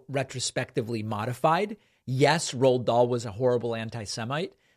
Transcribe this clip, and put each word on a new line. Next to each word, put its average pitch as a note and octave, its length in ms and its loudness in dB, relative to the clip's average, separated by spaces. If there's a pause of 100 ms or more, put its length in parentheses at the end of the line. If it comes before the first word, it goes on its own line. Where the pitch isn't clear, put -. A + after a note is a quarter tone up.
retrospectively B2+ 960 -4
modified. B2 760 0 (280)
Yes, C#3 480 2
Roald B2+ 320 4
Dahl A#2+ 220 4
was A#2+ 180 -2
a A2+ 60 -10
horrible A#2+ 440 0
anti-Semite. A2+ 760 -6 (240)